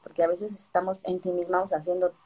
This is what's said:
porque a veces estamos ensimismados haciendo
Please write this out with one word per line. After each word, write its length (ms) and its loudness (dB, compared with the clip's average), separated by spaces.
porque 200 -2
a 60 6
veces 240 -2
estamos 520 -2
ensimismados 680 0
haciendo 400 0